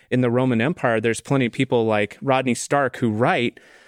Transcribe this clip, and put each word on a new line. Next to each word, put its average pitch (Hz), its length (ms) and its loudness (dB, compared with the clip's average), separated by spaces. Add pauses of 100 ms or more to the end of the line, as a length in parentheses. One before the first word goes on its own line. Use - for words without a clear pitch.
(120)
in 123 80 2
the 127 100 2
Roman 123 300 2
Empire. 120 400 0
There's 113 220 -2
plenty 135 240 0
of 113 80 -4
people 123 320 0
like 107 360 -2
Rodney 131 340 0
Stark 139 420 -2
who 120 140 0
write 123 480 0 (280)